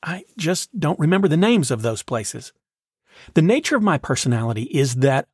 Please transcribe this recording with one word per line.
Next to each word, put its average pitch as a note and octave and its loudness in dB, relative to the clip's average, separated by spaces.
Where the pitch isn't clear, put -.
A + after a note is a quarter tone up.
I F3+ -10
just F3+ -4
don't D#3 0
remember F#3+ 2
the D#3 4
names F#3+ 4
of A#2 -2
those A2+ -2
places. - -8
The D#3+ 6
nature C4 2
of A3 2
my F3 2
personality A#2 -2
is C3+ -2
that C3+ 2